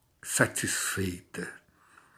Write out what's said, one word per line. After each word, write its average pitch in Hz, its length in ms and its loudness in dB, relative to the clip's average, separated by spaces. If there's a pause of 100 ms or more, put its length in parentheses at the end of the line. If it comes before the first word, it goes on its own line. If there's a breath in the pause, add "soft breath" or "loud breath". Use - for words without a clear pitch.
(220)
satisfeita. - 1300 0 (680 soft breath)